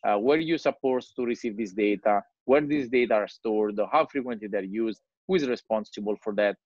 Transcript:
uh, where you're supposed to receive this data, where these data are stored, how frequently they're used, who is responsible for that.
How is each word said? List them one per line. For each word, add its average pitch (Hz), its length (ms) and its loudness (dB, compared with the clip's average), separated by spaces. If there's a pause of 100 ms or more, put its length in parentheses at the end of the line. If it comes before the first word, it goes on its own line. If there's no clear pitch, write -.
uh, 104 100 4
where 127 220 4
you're 160 200 0
supposed 131 580 -2
to 127 80 -4
receive 117 320 -4
this 104 160 -6
data, 104 500 2 (220)
where 135 160 6
these 147 280 -2
data 120 260 2
are 104 140 0
stored, 107 500 -2 (140)
how 151 140 2
frequently 120 420 -8
they're 101 160 -4
used, 107 360 -4 (260)
who 185 80 -2
is 151 140 2
responsible 107 720 -4
for 107 120 -6
that. 101 320 2